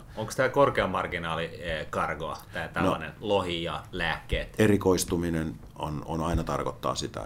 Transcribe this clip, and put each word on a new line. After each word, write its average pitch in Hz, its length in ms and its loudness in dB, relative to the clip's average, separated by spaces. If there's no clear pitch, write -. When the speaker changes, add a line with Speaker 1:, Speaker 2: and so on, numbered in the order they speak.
Speaker 1:
Onks 110 200 -4
tää 131 120 4
korkea 123 380 4
marginaali, 85 580 -2
eh, 80 280 -4
kargoa, 80 460 -2
tää 82 140 -6
Speaker 2:
No. - 60 -12
Speaker 1:
tällainen 85 480 2
lohi 90 420 2
ja 76 200 -4
lääkkeet? 80 640 -2
Speaker 2:
Erikoistuminen 87 960 4
on, 76 280 -4
on 82 140 -2
aina 85 240 2
tarkoittaa 67 500 -2
sitä, - 320 -6